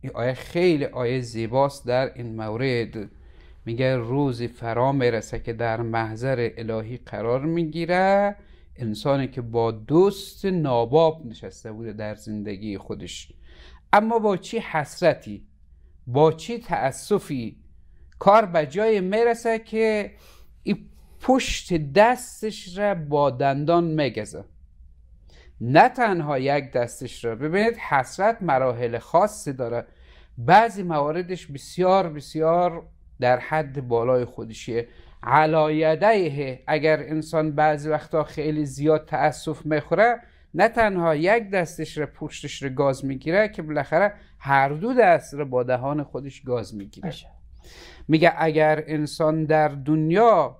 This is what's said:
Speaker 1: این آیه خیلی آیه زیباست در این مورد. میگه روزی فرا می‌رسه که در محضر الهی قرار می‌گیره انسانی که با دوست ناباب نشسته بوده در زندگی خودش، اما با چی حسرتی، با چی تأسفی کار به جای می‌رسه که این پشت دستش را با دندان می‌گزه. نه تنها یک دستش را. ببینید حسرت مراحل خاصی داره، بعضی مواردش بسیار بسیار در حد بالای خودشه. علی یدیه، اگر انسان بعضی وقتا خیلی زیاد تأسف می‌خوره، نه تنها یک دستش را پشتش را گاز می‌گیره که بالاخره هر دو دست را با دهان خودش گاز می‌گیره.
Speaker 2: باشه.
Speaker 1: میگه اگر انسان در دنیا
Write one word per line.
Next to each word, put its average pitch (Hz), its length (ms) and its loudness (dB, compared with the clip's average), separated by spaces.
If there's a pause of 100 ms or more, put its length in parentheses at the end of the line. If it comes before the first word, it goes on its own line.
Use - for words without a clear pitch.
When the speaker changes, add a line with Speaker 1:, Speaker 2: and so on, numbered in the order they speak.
Speaker 1:
این 135 120 -10
آیه 120 200 -2
خیلی 165 520 0
آیه 127 360 -2
زیباست 117 640 -2
در 127 260 0
این 120 220 -10
مورد. 110 760 -4 (560)
میگه 131 300 0
روزی 120 520 -2
فرا 117 440 -2
می‌رسه 123 480 0
که 117 140 -8
در 113 280 -2
محضر 113 760 -2
الهی 113 400 -6
قرار 117 480 -4
می‌گیره 175 880 0 (400)
انسانی 131 520 -2
که 127 140 -8
با 117 300 0
دوست 160 760 0
ناباب 156 800 2
نشسته 110 460 -14
بوده 110 220 -12
در 107 220 -8
زندگی 104 600 -8
خودش، - 560 -12 (600)
اما 220 260 4
با 208 180 0
چی 220 220 -8
حسرتی، 147 880 -2 (600)
با 143 240 6
چی 226 280 -8
تأسفی 135 960 -4 (640)
کار 214 260 6
به 170 200 0
جای 202 360 0
می‌رسه 226 580 0
که 220 520 -2 (520)
این - 260 -4 (320)
پشت - 520 0 (200)
دستش 214 840 0
را 202 180 0
با 147 340 0
دندان 139 540 0
می‌گزه. 120 600 -4 (1160)
نه 151 280 8
تنها 175 500 0
یک 135 320 0
دستش 120 540 -4
را. 113 100 -2
ببینید 190 420 0
حسرت 190 640 0
مراحل 123 560 0
خاصی 175 560 0
داره، 120 320 -4 (520)
بعضی 190 460 6
مواردش 170 640 -2
بسیار 180 640 2
بسیار 165 800 0 (320)
در 123 200 4
حد 139 480 -4
بالای 120 380 2
خودشه. 117 640 -8 (360)
علی 156 520 4
یدیه، 156 920 2
اگر 151 320 2
انسان 156 520 -2
بعضی 151 380 0
وقتا 151 340 -2
خیلی 151 420 -4
زیاد 147 400 2
تأسف 151 600 -2
می‌خوره، 170 560 2 (320)
نه 185 160 4
تنها 190 460 2
یک 196 340 2
دستش 165 480 -4
را 147 80 -4
پشتش - 580 -12
را 139 60 -4
گاز 135 360 0
می‌گیره 151 440 0
که 208 120 -12
بالاخره 156 520 0 (260)
هر 139 300 4
دو 165 240 -4
دست 185 400 4
را 147 120 -4
با 127 180 0
دهان 131 400 -2
خودش 135 380 -12
گاز 117 340 -6
می‌گیره. 104 340 -10
Speaker 2:
باشه. - 180 -14 (800)
Speaker 1:
میگه 160 300 4
اگر 156 500 2
انسان 156 580 -2
در 151 220 4
دنیا 156 920 2